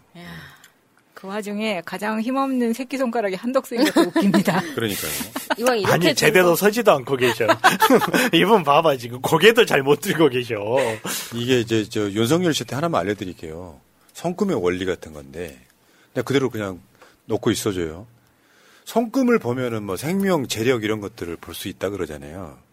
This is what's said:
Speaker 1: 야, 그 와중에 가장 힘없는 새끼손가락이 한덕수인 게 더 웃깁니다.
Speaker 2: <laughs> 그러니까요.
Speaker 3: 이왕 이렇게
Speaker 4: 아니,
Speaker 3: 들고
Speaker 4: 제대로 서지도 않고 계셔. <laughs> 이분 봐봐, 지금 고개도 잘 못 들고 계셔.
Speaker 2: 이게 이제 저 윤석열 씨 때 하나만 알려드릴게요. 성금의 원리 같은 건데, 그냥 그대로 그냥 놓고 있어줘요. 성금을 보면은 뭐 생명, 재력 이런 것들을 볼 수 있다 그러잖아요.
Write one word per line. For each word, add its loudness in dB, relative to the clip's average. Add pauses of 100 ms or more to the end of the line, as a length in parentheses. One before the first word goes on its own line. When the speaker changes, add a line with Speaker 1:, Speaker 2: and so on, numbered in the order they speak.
(180)
Speaker 1:
야, -20 (920)
그 -18
와중에 -6
가장 -4
힘없는 0
새끼손가락이 -2
한덕수인 -2
게 2
더 4
웃깁니다. 2
Speaker 2:
<laughs> -12
그러니까요. -4 (480)
Speaker 3:
이왕 2
이렇게 2
Speaker 4:
아니, 2
Speaker 3:
들고 4
Speaker 4:
제대로 6
서지도 4
않고 0
계셔. 2 (480)
<laughs> 2
이분 4
봐봐, 4
지금 -12
고개도 6
잘 2
못 4
들고 2
계셔. -4 (800)
Speaker 2:
이게 2
이제 0
저 -2
윤석열 0
씨 -4
때 -10
하나만 -2
알려드릴게요. -8 (340)
성금의 -4
원리 0
같은 -6
건데, -14 (540)
그냥 -4
그대로 0
그냥 -6 (460)
놓고 0
있어줘요. -4 (760)
성금을 0
보면은 -2
뭐 -4
생명, 0
재력 0
이런 -2
것들을 -10
볼 -16
수 -12
있다 -6
그러잖아요. -10 (160)